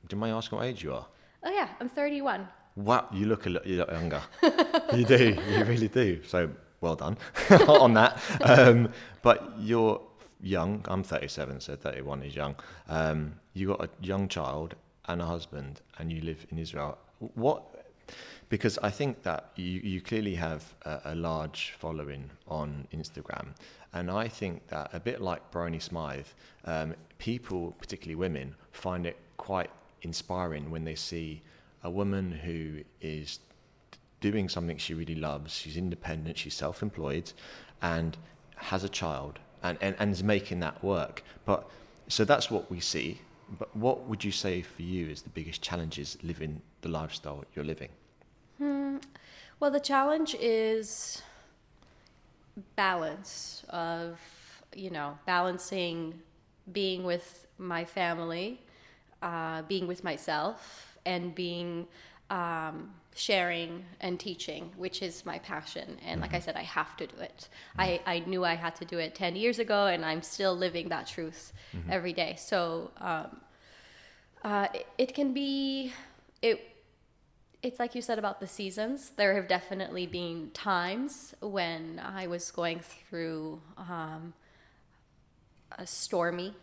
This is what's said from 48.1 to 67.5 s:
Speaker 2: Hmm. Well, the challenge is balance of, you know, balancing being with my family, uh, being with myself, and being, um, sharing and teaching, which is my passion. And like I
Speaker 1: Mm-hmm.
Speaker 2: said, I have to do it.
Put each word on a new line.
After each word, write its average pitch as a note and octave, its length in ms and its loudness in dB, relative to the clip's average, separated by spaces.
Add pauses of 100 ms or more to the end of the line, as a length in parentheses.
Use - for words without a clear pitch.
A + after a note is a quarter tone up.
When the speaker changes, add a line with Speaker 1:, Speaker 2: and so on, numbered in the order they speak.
Speaker 2:
Hmm. C#4 400 -4 (600)
Well, C#4+ 120 4
the C#4+ 100 4
challenge D4 580 2
is A3 840 0 (1500)
balance F3+ 920 -2
of, E3+ 500 -4 (560)
you F#3+ 160 -10
know, D3 360 -8
balancing F3 920 0 (520)
being F#3 320 -2
with F3 420 -6 (120)
my E3+ 260 -4
family, E3+ 760 -4 (600)
uh, D#3+ 400 -4
being F3+ 240 -2
with F3 160 -6
myself, D#3+ 1000 -4
and F3 300 -2
being, F3 520 -4 (440)
um, E3 600 -4 (240)
sharing F3 680 0 (180)
and F3+ 200 -4
teaching, E3+ 560 -10
which F#3 260 -8
is E3+ 220 -8
my D#3+ 140 -8
passion. E3 680 -10
And E3 140 -4
like D#3+ 140 -6
I - 20 -2
Speaker 1:
Mm-hmm. F3 80 -4
Speaker 2:
said, D#3+ 120 -6
I - 60 -6
have - 360 -4
to D3+ 80 -6
do - 120 -18
it. - 300 -14 (300)